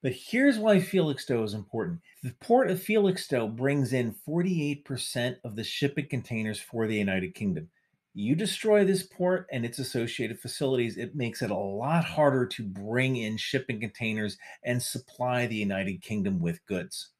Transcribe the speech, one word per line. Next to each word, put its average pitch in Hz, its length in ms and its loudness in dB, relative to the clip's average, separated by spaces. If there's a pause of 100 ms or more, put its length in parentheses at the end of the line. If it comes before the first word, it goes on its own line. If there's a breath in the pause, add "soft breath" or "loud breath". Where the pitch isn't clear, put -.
But 131 120 -2
here's 247 460 2
why 208 200 6
Felixstowe 147 640 2
is 104 120 -2
important. 98 440 -4 (220 soft breath)
The 127 180 -8
port 240 300 4
of 180 120 0
Felixstowe 185 680 2
brings 127 460 0
in 120 200 2
forty-eight 156 720 -2
percent 127 580 -4
of 107 120 -8
the 110 80 -6
shipping 143 460 -2
containers 110 500 -4
for 113 280 -2
the 107 80 0
United 95 380 0
Kingdom. 87 360 -4 (440)
You 165 220 0
destroy 208 500 4
this 190 180 2
port - 480 0
and 120 140 -2
its 120 140 -6
associated 117 600 -4
facilities, 120 560 -2
it 120 200 -8
makes 120 260 -4
it 107 100 -2
a 98 40 0
lot 110 500 0
harder 135 400 4
to 123 180 -8
bring 110 540 0
in 110 180 -4
shipping 117 460 -4
containers 107 560 -4 (260 loud breath)
and 123 180 0
supply 123 680 -4
the 110 80 -4
United 98 460 -2
Kingdom 98 380 -2
with 85 260 -2
goods. 92 440 -6 (100)